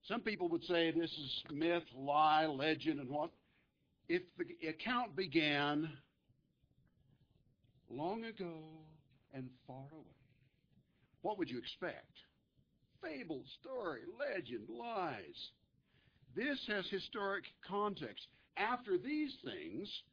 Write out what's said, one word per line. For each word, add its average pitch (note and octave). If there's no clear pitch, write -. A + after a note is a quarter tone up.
some A3+
people F#3
would E3+
say E3+
this E3
is C#3+
myth, E3
lie, D3+
legend, D3+
and B2
what. D3+
If F3
the E3
account A3+
began D3+
long F3
ago F3+
and C3
far C3+
away, D#3+
what G#3
would E3+
you B2
expect? -
Fable, C4
story, G3+
legend, E3
lies. F#3
This C4
has G3+
historic G3
context. F3+
"After G#3+
these D4
things" G2+